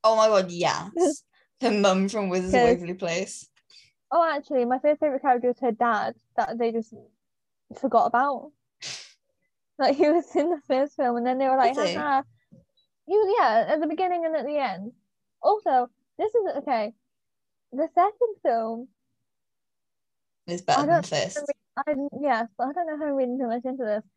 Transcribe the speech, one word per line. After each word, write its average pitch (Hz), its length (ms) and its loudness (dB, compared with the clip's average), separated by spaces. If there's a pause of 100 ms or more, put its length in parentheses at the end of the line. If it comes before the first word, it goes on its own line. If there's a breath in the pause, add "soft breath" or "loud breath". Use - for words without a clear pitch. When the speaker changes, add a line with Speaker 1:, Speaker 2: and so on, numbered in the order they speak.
Speaker 1:
Oh 220 120 4
my 220 120 6
God, 190 220 2
yes. 170 460 -2
Speaker 2:
<laughs> 320 280 0 (360)
Speaker 1:
The 262 120 2
mum 196 360 2
from 208 200 -4
Wizards 185 260 -2
of 247 60 6
Speaker 2:
'Cause 240 80 6
Speaker 1:
Waverly 175 260 0
Place. 180 540 -6 (640 soft breath)
Speaker 2:
Oh, 339 100 4
actually, 294 420 0
my 254 140 0
third 294 220 2
favourite 277 220 0
character 247 260 2
was 240 100 -2
her 240 140 0
dad 226 420 0 (220)
that 226 200 -2
they 233 140 0
just 226 240 -6 (880)
forgot 240 260 2
about. 269 460 -2 (1200 loud breath)
Like, 269 200 2
he 302 120 4
was 330 280 0
in 320 140 2
the 302 180 -2
first 277 260 0
film, 247 220 -2
and 240 100 -2
then 254 120 -2
they 269 100 0
were 262 80 2
like, 254 200 2
Speaker 1:
Was 294 120 0
he? - 60 -4
Speaker 2:
"Ha 302 60 -4
ha." 285 220 0 (840)
He 339 40 -4
was, 415 280 2
yeah, 226 340 2
at 302 60 -2
the 330 80 -2
beginning 349 360 -2
and 320 120 -2
at 269 100 -4
the 294 100 -4
end. 214 360 -4 (500)
Also, 294 480 0 (260)
this 427 160 -2
is, 427 140 0 (120)
okay, 233 340 -4 (800)
the 302 200 -2
second 415 520 0
film 226 420 -2 (1600)
Speaker 1:
It's 175 160 -8
better - 200 2
Speaker 2:
I 294 40 0
Speaker 1:
than 330 80 4
Speaker 2:
don't 311 120 0
Speaker 1:
first. 185 340 -4 (360)
Speaker 2:
I, 285 180 -4 (260)
yes, 233 260 0 (100)
but 254 120 -4
I 294 40 -6
don't 349 140 -4
know 302 120 -8
how 302 80 -4
I'm 277 100 -2
reading 254 200 -2
too 254 120 -4
much 240 160 -6
into 262 180 -6
this. 214 220 -4 (120)